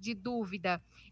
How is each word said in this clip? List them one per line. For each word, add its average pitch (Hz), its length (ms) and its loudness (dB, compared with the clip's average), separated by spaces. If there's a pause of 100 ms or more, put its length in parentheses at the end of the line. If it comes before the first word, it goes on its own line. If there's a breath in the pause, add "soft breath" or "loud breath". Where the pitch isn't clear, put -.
de 220 120 -2
dúvida 190 720 0 (280 loud breath)